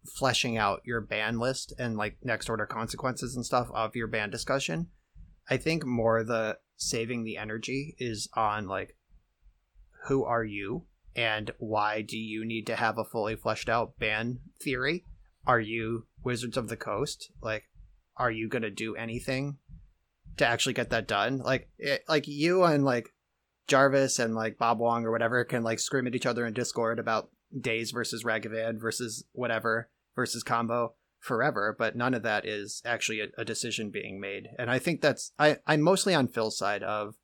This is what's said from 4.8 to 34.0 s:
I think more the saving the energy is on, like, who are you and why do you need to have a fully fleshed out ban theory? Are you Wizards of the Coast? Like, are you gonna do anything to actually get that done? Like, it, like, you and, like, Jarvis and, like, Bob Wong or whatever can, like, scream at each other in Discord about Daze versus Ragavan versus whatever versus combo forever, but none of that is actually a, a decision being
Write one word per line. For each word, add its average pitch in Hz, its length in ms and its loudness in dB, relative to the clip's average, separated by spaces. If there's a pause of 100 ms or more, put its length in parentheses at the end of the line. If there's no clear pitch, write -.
I 139 60 2
think 160 280 0
more 113 380 2
the 110 360 -2 (180)
saving 117 480 -4
the 110 120 -6
energy 113 640 -6
is 113 360 -4
on, 107 320 0
like, 95 300 -6 (1080)
who 135 180 2
are 117 200 0
you 101 420 -6 (280)
and 107 440 0
why 107 440 0
do 107 160 -8
you 110 260 -6
need 110 220 -4
to 113 100 -2
have 113 220 0
a 110 60 -2
fully 110 300 -2
fleshed 107 340 -4
out 117 300 0
ban 117 420 -2 (220)
theory? 139 420 -2 (420)
Are 123 140 6
you 113 460 -4 (160)
Wizards 120 340 -2
of 117 120 -2
the 113 80 -6
Coast? - 540 -4 (100)
Like, 110 240 -4 (520)
are 123 140 2
you 110 180 -4
gonna 113 220 -2
do 110 240 -4
anything 131 640 -4 (800)
to 143 100 4
actually 117 280 2
get 120 160 -2
that 117 180 0
done? 113 300 2
Like, 127 400 -2
it, - 300 -2
like, 151 200 2
you 165 340 4
and, 147 220 6
like, 123 240 2 (580)
Jarvis 135 520 6
and, 113 160 2
like, 110 240 -2
Bob 113 200 4
Wong 117 260 4
or 113 60 0
whatever 117 340 2
can, 120 180 0
like, 113 160 0
scream 131 280 0
at 120 80 -2
each 127 120 0
other 120 200 0
in 110 60 -4
Discord 113 460 0
about 110 320 0 (280)
Daze 113 320 -2
versus 117 340 -4
Ragavan 110 560 -2
versus 113 520 -4
whatever 113 560 0 (260)
versus 117 280 -2
combo 117 520 0 (240)
forever, 110 600 0
but 113 180 0
none 127 180 2
of 110 80 -2
that 107 220 0
is 104 400 -6
actually 113 360 -2
a, 104 80 -2 (100)
a 117 60 -4
decision 110 460 -4
being 98 300 -8